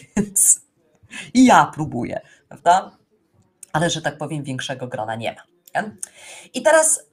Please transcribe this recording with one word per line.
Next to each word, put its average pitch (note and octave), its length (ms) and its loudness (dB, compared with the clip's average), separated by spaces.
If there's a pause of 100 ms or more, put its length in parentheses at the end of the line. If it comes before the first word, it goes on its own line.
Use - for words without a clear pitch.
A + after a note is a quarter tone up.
(160)
Więc - 460 0 (720)
i B3+ 120 8
ja F3+ 280 6
próbuję, - 480 -8 (260)
prawda? F#3+ 500 0 (760)
Ale, D#3+ 160 0
że D3+ 120 -6
tak - 160 -6
powiem, D3+ 260 -8
większego C3 440 -10
grona A2 280 -8
nie A2+ 180 -8
ma, - 100 -20 (320)
nie? G#3+ 160 -6 (640)
I B3+ 80 -8
teraz - 520 2